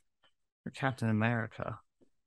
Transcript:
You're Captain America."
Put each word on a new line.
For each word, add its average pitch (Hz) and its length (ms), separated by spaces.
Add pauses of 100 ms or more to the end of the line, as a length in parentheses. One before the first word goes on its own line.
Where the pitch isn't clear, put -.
(640)
You're - 80
Captain 123 360
America." 113 680 (480)